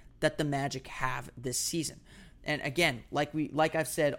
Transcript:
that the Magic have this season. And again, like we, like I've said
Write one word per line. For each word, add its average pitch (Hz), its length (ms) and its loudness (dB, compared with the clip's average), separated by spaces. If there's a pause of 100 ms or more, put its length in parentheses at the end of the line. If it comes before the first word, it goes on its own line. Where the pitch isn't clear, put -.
(200)
that 156 180 2
the 156 60 2
Magic 139 440 0
have 131 500 -4
this 123 200 -4
season. - 440 -4 (420)
And 151 180 -2
again, 139 500 2
like 147 220 0
we, 151 160 -2
like 156 260 2
I've 160 120 0
said 147 320 2